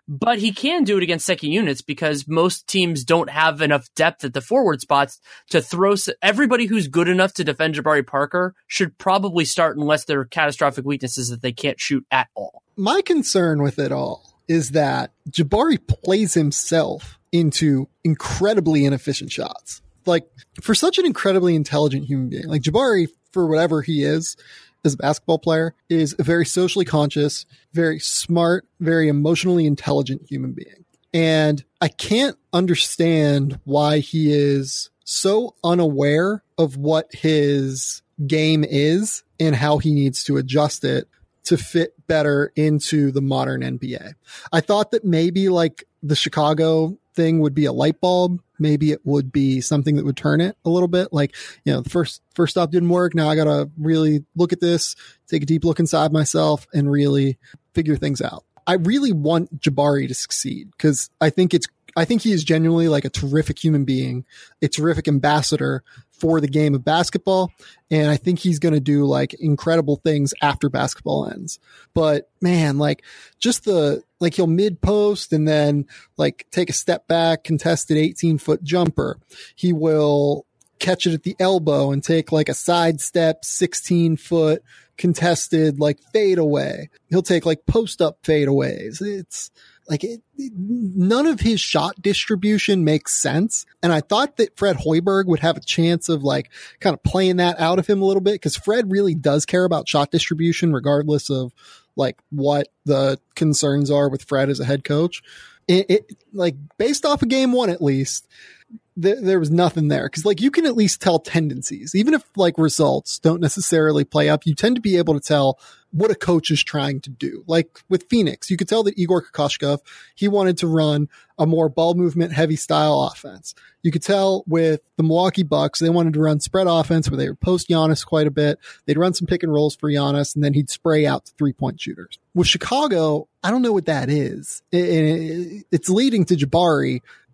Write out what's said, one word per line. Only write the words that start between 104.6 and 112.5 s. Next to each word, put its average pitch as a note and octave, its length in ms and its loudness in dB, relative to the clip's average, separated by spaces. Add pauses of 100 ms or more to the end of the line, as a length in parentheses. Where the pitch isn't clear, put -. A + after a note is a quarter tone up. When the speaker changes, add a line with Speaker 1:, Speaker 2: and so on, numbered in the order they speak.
Speaker 2:
head C3+ 180 -2
coach. D#3 400 -2 (460)
It, F#3 200 2
it, G#3 280 0 (160)
like, F3 220 -2 (220)
based C#4 280 -2
off C#4+ 160 0
of A#3 80 0
game C4 240 2
one, B3 160 2
at F3 120 -4
least, C3+ 460 -2 (760)
th-, G3+ 200 0
there F#3+ 180 2
was D3+ 120 0
nothing E3 360 2
there. C#3 220 -2
'Cause, D#3+ 160 -6
like, G3 160 0
you C#4 100 2
can E4 140 0
at B3 100 -2
least G#3 260 0
tell E3+ 160 2
tendencies. D3 800 -6
Even A#3+ 180 2
if, C#4+ 100 2 (120)
like, F3 220 2